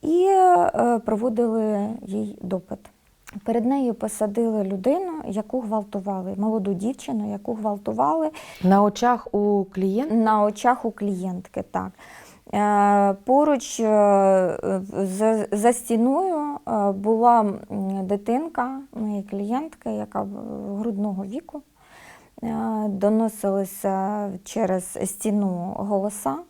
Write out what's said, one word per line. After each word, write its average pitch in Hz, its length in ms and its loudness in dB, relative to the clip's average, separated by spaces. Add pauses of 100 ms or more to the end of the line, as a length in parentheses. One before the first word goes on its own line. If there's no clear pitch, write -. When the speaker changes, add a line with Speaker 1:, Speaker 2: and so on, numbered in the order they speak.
Speaker 1:
і, 349 260 2
е, 349 760 4
проводили 220 800 0 (140)
їй 202 400 -6
допит. 185 360 -6 (680)
Перед 233 200 0
нею 254 300 0
посадили 214 680 -2
людину, 254 480 0 (160)
яку 214 320 -4
гвалтували, 202 760 -4
молоду 202 380 0
дівчину, 214 560 -4
яку 208 240 -6
гвалтували. 220 760 -2 (340)
Speaker 2:
На 196 180 6
очах 220 520 0
у 202 300 2
клієнт? 196 480 -2
Speaker 1:
На 220 300 4
очах 240 420 2
у 233 60 -2
клієнтки, 190 800 -6
так. 185 220 -6 (600)
Е, 202 680 4
поруч, 277 560 2
е, 196 760 4 (340)
за, 208 600 0
за 208 200 4
стіною, 294 880 0 (100)
е, 202 240 0
була, 226 480 4
м, 196 680 -2
дитинка 254 720 -4 (140)
моєї 208 280 -4
клієнтки, 220 680 -6
яка 208 320 -6
в-, 202 560 -8
грудного 202 460 -4
віку. 269 380 -12 (800)
Е, 220 460 -4
доносилися 202 1400 -2 (140)
через 185 600 -4
стіну 190 760 -2
голоса 202 580 -2 (140)